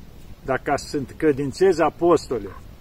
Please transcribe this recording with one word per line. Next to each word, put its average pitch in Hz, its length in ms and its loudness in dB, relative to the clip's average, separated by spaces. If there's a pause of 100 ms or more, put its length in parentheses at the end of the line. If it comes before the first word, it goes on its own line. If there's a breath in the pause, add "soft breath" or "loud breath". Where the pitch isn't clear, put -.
(460)
dar 131 180 -2
ca 147 120 0
să - 120 -4
se 151 100 -4
încredințeze 147 840 2
apostole. 139 680 0 (320)